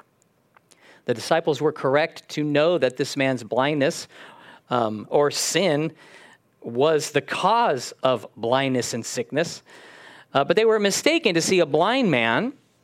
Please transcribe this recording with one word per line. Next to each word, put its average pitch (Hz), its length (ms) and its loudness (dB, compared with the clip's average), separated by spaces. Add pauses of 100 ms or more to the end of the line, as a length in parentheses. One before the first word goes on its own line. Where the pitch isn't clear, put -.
(1040)
The 123 100 -2
disciples 160 460 -2
were 147 120 0
correct 147 580 -2
to 151 140 -4
know 151 340 2
that 127 180 0
this 143 200 -4
man's 131 260 0
blindness, 139 640 -2 (600)
um, 110 400 -2
or 147 200 4
sin 156 640 -2 (680)
was 143 500 0
the 143 100 0
cause 196 720 0 (100)
of 123 240 0 (100)
blindness 127 580 -2
and 117 100 -8
sickness, - 580 -6 (720)
uh, 139 120 2
but 175 100 0
they 214 100 2
were 220 140 4
mistaken 208 560 2
to 165 60 0
see 180 180 2
a 165 80 4
blind 185 440 2
man 127 420 0 (320)